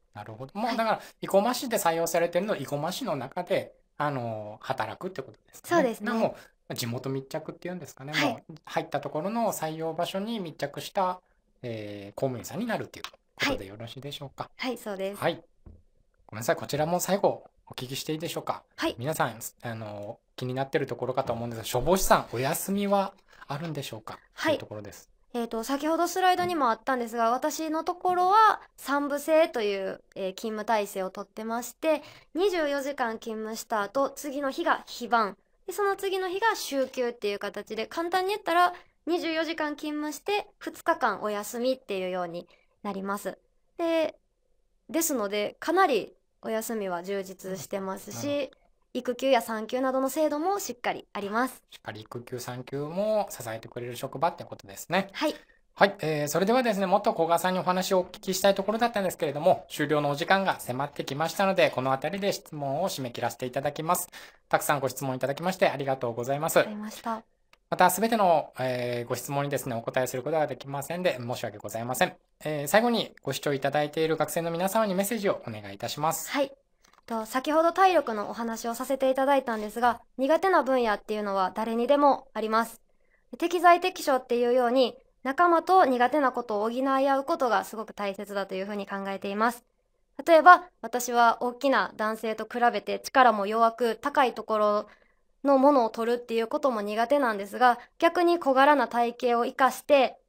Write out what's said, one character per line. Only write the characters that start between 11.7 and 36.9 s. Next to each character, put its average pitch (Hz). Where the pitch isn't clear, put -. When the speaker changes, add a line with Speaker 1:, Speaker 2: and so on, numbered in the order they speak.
Speaker 1:
ー、 -
公 -
務 127
員 98
さ 117
ん -
に 233
な 220
る 131
っ -
て -
い 85
う -
こ -
と 277
で 98
よ 98
ろ 113
し 117
い 131
で 143
し -
ょ 139
う -
か？ -
Speaker 2:
は 254
い。 -
は 240
い、 233
そ 214
う 196
で 190
す。 202
Speaker 1:
は 147
い。 165
ご -
め 107
ん -
な 117
さ 165
い。 156
こ 110
ち -
ら 151
も 175
最 185
後 160
お -
聞 127
き 131
し -
て -
い 156
い -
で 160
し -
ょ 156
う -
か？ -
Speaker 2:
は 311
い。 330
Speaker 1:
皆 135
さ 156
ん、 117
あ 117
の、 104
気 -
に 127
な 135
っ 135
て 160
る 139
と 131
こ 120
ろ 120
か 135
と -
思 113
う 120
ん -
で 113
す -
が、 113
消 123
防 170
士 190
さ 196
ん、 131
お 113
休 139
み 202
は 196
あ 139
る 165
ん 160
で 139
し -
ょ 117
う 107
か？ -
Speaker 2:
は -
い。 -
Speaker 1:
と 285
い -
う -
と -
こ -
ろ 107
で 104
す。 -
Speaker 2:
え 233
ー -
と、 226
先 277
ほ 320
ど 339
ス 349
ラ 370
イ 370
ド 359
に 359
も 277
あ 220
っ -
た 269
ん 254
で 233
す 220
が、 226
私 302
の 320
と 349
こ 359
ろ 359
は 427
三 285
部 285
制 220
と 240
い 196
う、 190
え 190
ー、 185
勤 214
務 214
体 214
制 196
を 185
と 202
っ 196
て -
ま 226
し -
て、 311
二 381
十 339
四 285
時 277
間 226
勤 226
務 220
し 226
た 214
後、 269
次 277
の 277
日 302
が 294
非 -
番、 208
で、 370
そ 415
の 392
次 381
の 370
日 381
が 440
週 269
休 247